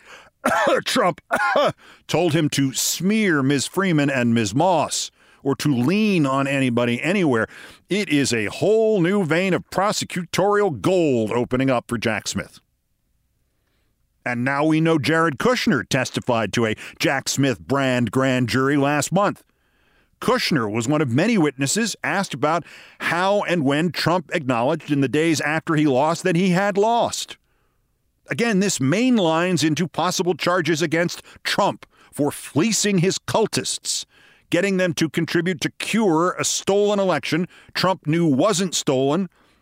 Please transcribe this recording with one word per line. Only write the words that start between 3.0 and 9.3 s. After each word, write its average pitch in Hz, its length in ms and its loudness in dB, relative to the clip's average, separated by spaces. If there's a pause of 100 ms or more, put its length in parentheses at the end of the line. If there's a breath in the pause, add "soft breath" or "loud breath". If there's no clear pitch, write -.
Ms. 135 240 2
Freeman 160 440 0
and 123 220 2
Ms. 110 220 2
Moss, 156 560 0 (320 soft breath)
or 139 140 -2
to 151 180 0
lean 180 520 2
on 135 220 -2
anybody 123 540 0
anywhere, 147 440 0 (420 loud breath)
it 190 200 -2
is 143 240 0
a 110 140 -2
whole 220 540 2
new 190 240 2
vein 170 300 0